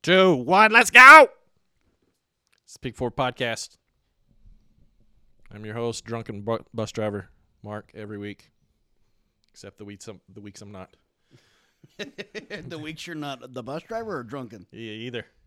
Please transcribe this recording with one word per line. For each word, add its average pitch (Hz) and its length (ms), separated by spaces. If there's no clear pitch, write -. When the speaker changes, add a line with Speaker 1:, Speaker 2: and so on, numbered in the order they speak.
Speaker 1:
two, 185 320
one, 185 340
let's 233 180
go! 269 380
It's - 120
the - 40
Pick 127 160
Four 123 160
Podcast. 123 680
I'm 107 140
your 107 100
host, 117 300
drunken 113 380
bu-, 113 300
bus 110 200
driver, 104 360
Mark, 104 320
every 104 200
week. 101 360
Except - 280
the 107 60
weeks 101 220
I'm, 104 140
the 110 80
weeks 101 220
I'm 101 80
not. 95 260
Speaker 2:
<laughs> - 0
The 165 100
weeks 156 260
you're 170 120
not 131 360
the 123 120
bus 143 180
driver 220 360
or 123 40
drunken? 113 480
Speaker 1:
Yeah, 110 220
either. 117 340